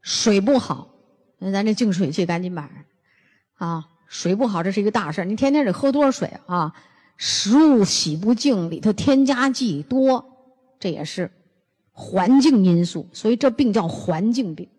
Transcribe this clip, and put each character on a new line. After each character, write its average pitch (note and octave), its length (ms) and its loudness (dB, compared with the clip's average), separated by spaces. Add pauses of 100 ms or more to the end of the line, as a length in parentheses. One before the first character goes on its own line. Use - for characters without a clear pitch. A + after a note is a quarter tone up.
水 - 400 0
不 B3+ 180 4
好， - 300 -6 (500)
那 F#3+ 140 -6
咱 G3 120 -2
这 A3 100 2
净 G#3+ 180 0
水 E3+ 180 0
器 F3 140 -2
赶 E3+ 180 -4
紧 F3+ 80 -6
买。 D3+ 360 -14 (720)
啊， E3 260 -6 (240)
水 - 260 -4
不 A#3+ 120 0
好， F#3+ 160 -2
这 F#3+ 100 -2
是 G#3+ 80 -2
一 G3 40 -2
个 G#3 60 2
大 F#3+ 220 -4
事 F3 80 -6
儿， E3+ 40 -4
你 G3+ 120 -4
天 C#4 160 2
天 D4 140 2
得 F#3 60 0
喝 C#4 200 0
多 D4 100 0
少 C4+ 80 4
水 - 220 -6 (140)
啊？ E3+ 260 -4 (460)
食 - 400 0
物 C#4+ 260 6
洗 D#3 320 -4
不 G#3 180 0
净， G#3 360 -2
里 E3 100 -8
头 G#3+ 140 0
添 C4+ 320 2
加 C4+ 240 0
剂 G#3 320 -4
多， C4 420 0 (540)
这 F#3+ 120 -6
也 D3+ 140 -8
是 - 260 -8 (640)
环 G3 480 2
境 B3+ 240 4
因 F3 200 4
素， E3+ 280 -8
所 - 180 -2
以 A#3+ 60 2
这 C4 140 2
病 A#3+ 200 0
叫 G3 160 0
环 F3 460 -4
境 A3 220 -4
病。 F3+ 120 -14 (120)